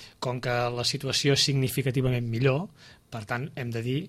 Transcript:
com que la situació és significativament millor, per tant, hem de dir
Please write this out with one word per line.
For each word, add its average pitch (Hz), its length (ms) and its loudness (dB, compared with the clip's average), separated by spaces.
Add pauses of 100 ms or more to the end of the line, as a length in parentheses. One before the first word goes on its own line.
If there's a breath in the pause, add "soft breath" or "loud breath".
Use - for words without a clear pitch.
(220 loud breath)
com 127 160 -2
que 123 160 -2 (160)
la 120 160 -4
situació 135 480 2
és - 80 4
significativament 127 880 2
millor, 135 380 2 (420 loud breath)
per 110 160 -10
tant, 123 220 -4 (100)
hem 120 160 -4
de 113 80 -2
dir 123 160 -2 (100)